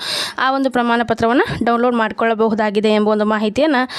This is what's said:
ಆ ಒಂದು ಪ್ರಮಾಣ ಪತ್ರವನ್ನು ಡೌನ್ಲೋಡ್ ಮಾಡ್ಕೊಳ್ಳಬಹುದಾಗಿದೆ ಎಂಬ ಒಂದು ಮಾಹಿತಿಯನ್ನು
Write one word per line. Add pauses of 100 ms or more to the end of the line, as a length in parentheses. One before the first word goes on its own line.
(380)
ಆ
ಒಂದು
ಪ್ರಮಾಣ
ಪತ್ರವನ್ನು
ಡೌನ್ಲೋಡ್
ಮಾಡ್ಕೊಳ್ಳಬಹುದಾಗಿದೆ
ಎಂಬ
ಒಂದು
ಮಾಹಿತಿಯನ್ನು